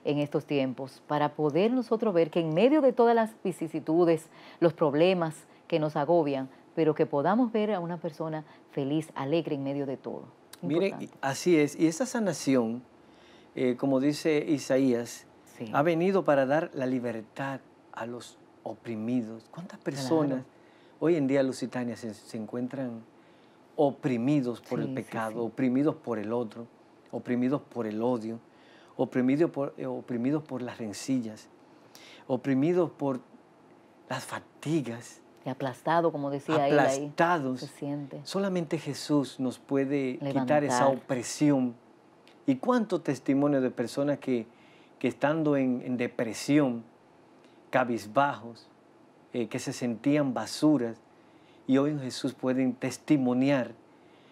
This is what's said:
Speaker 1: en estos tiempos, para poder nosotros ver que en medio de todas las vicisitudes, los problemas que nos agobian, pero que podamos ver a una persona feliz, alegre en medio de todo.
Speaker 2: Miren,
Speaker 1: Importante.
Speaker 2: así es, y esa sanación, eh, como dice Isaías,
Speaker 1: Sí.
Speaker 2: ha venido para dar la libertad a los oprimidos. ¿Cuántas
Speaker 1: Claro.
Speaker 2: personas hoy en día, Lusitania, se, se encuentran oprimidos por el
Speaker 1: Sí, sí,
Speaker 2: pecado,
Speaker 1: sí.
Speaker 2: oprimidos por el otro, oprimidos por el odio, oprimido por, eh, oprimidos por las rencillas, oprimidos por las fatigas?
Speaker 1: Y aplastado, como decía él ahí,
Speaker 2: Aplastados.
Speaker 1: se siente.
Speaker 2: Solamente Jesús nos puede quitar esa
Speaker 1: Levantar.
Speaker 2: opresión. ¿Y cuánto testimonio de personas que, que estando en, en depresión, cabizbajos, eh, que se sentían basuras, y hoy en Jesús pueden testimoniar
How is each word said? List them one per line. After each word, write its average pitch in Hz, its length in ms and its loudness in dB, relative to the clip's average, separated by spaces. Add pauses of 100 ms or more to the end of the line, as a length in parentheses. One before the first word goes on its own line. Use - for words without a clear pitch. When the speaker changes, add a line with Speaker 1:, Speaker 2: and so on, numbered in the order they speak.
Speaker 1:
en 147 140 0
estos 143 280 -2
tiempos, 135 640 -4
para 147 260 0
poder 156 380 2
nosotros 226 420 0
ver 165 160 2
que 170 120 0
en 160 120 0
medio 269 280 4
de 262 100 6
todas 233 240 4
las 220 160 2 (120)
vicisitudes, 165 840 0 (320)
los 170 140 4
problemas 160 720 2 (220)
que 165 120 0
nos 151 160 -2
agobian, 143 540 2 (260)
pero 156 180 4
que 151 120 0
podamos 202 480 2
ver 214 200 0
a 185 60 -2
una 170 180 -6
persona 160 460 -6 (280)
feliz, 151 440 -2
alegre 151 400 -2
en 139 80 -4
medio 139 220 -4
de 135 100 -4
todo. 107 280 -10 (380)
Speaker 2:
Miren, 180 280 0
Speaker 1:
Importante. - 320 -12
Speaker 2:
así 156 360 2
es, 147 220 2
y 160 80 4
esa 165 180 -2
sanación, 135 800 0 (720)
eh, 127 240 2
como 135 220 2
dice 147 440 0
Isaías, 131 800 0 (320)
Speaker 1:
Sí. 113 140 -10
Speaker 2:
ha 139 100 2
venido 175 440 2
para 139 200 4
dar 156 280 0
la 135 140 -4
libertad 123 760 -6 (320)
a 113 120 -10
los 120 320 -12 (320)
oprimidos. 113 840 -6
¿Cuántas 180 280 -14
Speaker 1:
Claro. - 40 -20 (120)
Speaker 2:
personas 139 480 0 (560)
hoy 165 160 4
en 143 120 2
día, 139 160 4
Lusitania, 123 520 -4
se, 107 180 -10
se - 240 -16
encuentran 123 640 -6 (760)
oprimidos 131 840 2
por 123 180 -6
el 113 80 -2
Speaker 1:
Sí, 135 40 -6
sí, 131 40 -6
Speaker 2:
pecado, 110 380 -6
Speaker 1:
sí. 113 60 -10
Speaker 2:
oprimidos 127 560 0
por 120 240 -6
el 104 140 -4
otro, 117 320 -6 (460)
oprimidos 123 500 0
por - 260 -8
el 107 140 -4
odio, 117 380 -2 (580)
oprimido 131 540 2
por, 143 260 -4
eh, 139 80 -8
oprimidos 127 580 -4
por 127 180 -8
las 120 160 -10
rencillas, 113 680 -6 (800)
oprimidos 139 640 2
por 139 280 -4 (880)
las 127 140 -6
fatigas? 120 960 -6 (240)
Speaker 1:
Y 143 40 -6
aplastado, 160 600 0
como 143 200 -4
decía 143 360 0
él 143 120 6
ahí, 135 160 4
Speaker 2:
Aplastados. 147 640 0
Speaker 1:
se 147 80 -10
siente. 143 560 -8
Speaker 2:
Solamente 180 560 -2
Jesús 143 600 -2
nos 127 200 -4
puede 135 580 -2
quitar 139 460 0
esa 131 220 2
Speaker 1:
Levantar. - 20 6 (180)
Speaker 2:
opresión. 127 680 2 (720)
¿Y 269 80 4
cuánto 220 460 0
testimonio 139 600 0
de 127 80 2
personas 135 480 -2
que, 120 300 -2 (500)
que - 100 0
estando 151 480 2
en, 127 300 0
en 127 120 -4
depresión, 120 840 0 (880)
cabizbajos, 117 960 -2 (640)
eh, 117 140 -2
que 131 120 -6
se 131 140 -6
sentían 135 600 0
basuras, 247 640 2 (720)
y 131 100 4
hoy 143 140 2
en 147 80 -4
Jesús 127 340 -6
pueden 127 400 0
testimoniar 131 960 2 (600)